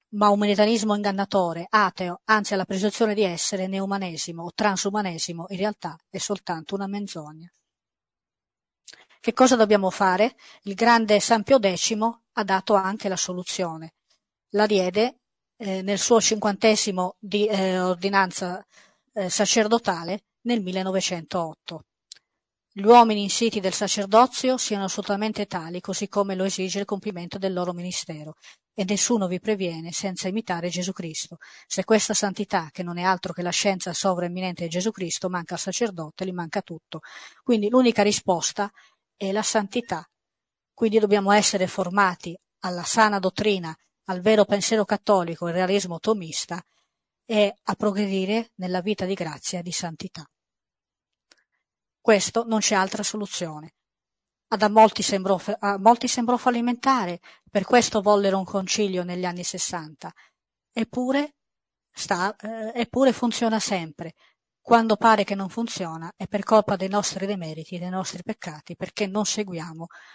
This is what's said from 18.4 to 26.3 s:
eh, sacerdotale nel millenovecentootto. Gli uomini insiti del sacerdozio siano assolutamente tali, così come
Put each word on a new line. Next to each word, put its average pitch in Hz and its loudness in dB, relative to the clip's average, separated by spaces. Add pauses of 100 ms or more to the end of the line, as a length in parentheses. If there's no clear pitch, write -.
eh, 190 -4
sacerdotale 202 0 (160)
nel 233 -2
millenovecentootto. 180 -4 (840)
Gli 196 -10
uomini 226 8
insiti 214 0
del 185 -2
sacerdozio 220 2
siano 196 -4
assolutamente 202 -4
tali, 170 -8
così 190 -6
come 196 -2